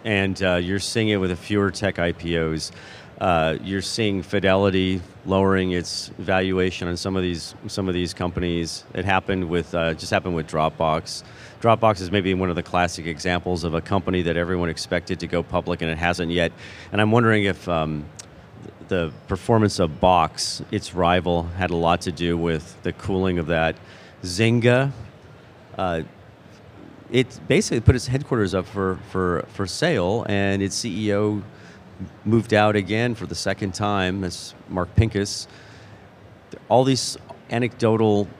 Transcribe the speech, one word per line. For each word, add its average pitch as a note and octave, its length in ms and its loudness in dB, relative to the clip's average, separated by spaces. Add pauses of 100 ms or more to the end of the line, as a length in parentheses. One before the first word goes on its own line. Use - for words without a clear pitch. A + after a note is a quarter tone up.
And, G2 380 0
uh, F2+ 140 4
you're F#2 240 -2
seeing A2 300 0
it G#2 80 2
with F#2 120 0
the F2+ 60 -2
fewer G2+ 340 0
tech F#2 300 -2
I E2+ 100 2
P E2+ 260 -4
Os. D#2+ 360 -2 (480)
Uh, D#2+ 420 2
you're F#2+ 200 -4
seeing G2+ 380 -2
Fidelity F#2+ 800 2 (260)
lowering F#2+ 440 2
its - 380 -4 (100)
valuation F#2 720 0
on F2 80 -4
some F#2+ 180 -4
of F#2+ 80 0
these, F2 320 -4 (140)
some G2 180 -4
of F2+ 80 -2
these F2 180 -2
companies. F2 680 -4 (120)
It F#2 100 -4
happened F#2+ 440 0
with, E2+ 280 -2
uh, E2 180 0
just - 160 -10
happened F#2 240 0
with D#2 140 -4
Dropbox. D#2+ 760 -2 (380)
Dropbox A2 400 4
is F2 100 -6
maybe F#2+ 240 2
one F#2 160 0
of D#2+ 60 -2
the E2+ 80 -4
classic F2 420 0
examples F2 560 -2
of E2 120 -2
a E2 60 0
company F#2 420 0
that E2+ 140 0
everyone F2 320 -2
expected F2 520 -4
to E2+ 80 -6
go E2+ 160 -2
public, F2 380 -2
and E2 80 -2
it D#2+ 80 -4
hasn't E2+ 340 0
yet. E2+ 180 2 (400)
And G2+ 100 0
I'm G#2+ 120 4
wondering A2 320 4
if, F#2 240 -4
um, D#2 360 -2 (840)
the E2 240 -2 (160)
performance G#2+ 500 2
of E2 220 0
Box, F2 720 2
its G2+ 220 -6
rival, F2 500 2
had F2 260 -4
a E2+ 60 -2
lot E2+ 240 2
to F#2+ 100 -4
do E2+ 260 -2
with E2 460 -2
the E2 100 -4
cooling F#2+ 460 0
of D#2+ 80 -2
that. D#2+ 300 2 (480)
Zynga, A#2+ 680 2 (880)
uh, E2+ 240 -2 (1080)
it - 340 0
basically C#3+ 340 2
put C3 140 6
its A#2+ 140 -2
headquarters B2 460 0
up F2+ 120 0
for, F#2+ 320 -2 (120)
for, F2+ 420 0
for G2 140 -4
sale, A2 600 0
and G2 340 2
its F#2+ 120 -2
C G#2+ 340 -4
E G2+ 60 2
O G#2 280 0 (840)
moved G#2+ 280 2
out G#2 220 6
again A2 400 0
for F2+ 120 -8
the D#2 80 -8
second G2 400 -4
time. G2 480 0
That's - 320 -8 (140)
Mark F2+ 280 -4
Pincus. G#2 500 0 (1200)
All B2 140 6
these C3 340 0 (340)
anecdotal A2 760 4 (140)